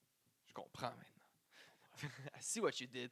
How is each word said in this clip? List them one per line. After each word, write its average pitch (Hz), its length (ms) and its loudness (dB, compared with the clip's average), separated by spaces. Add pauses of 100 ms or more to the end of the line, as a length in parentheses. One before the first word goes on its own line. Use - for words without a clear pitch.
(460)
Je - 80 -18
comprends - 380 -2
maintenant. - 1040 -18
<laughs> 135 440 -6
I 127 40 -10
see - 200 2
what 160 180 10
you 123 80 0
did. 127 240 -2